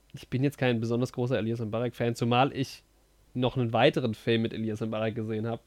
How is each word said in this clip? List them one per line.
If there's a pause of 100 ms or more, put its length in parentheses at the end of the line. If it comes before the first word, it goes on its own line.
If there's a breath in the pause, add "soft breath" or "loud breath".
(160)
ich
bin
jetzt
kein
besonders
großer
Elias
Mbarek-Fan,
zumal
ich (540)
noch
einen
weiteren
Film
mit
Elias
Mbarek
gesehen
hab,